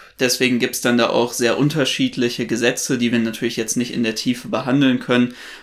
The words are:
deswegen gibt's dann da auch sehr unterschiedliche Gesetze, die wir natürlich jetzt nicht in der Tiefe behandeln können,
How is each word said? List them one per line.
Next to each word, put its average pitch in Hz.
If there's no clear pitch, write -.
deswegen 123
gibt's 123
dann 120
da 117
auch 117
sehr 117
unterschiedliche 131
Gesetze, 123
die 120
wir 117
natürlich 113
jetzt 113
nicht 120
in 123
der 110
Tiefe -
behandeln 127
können, 123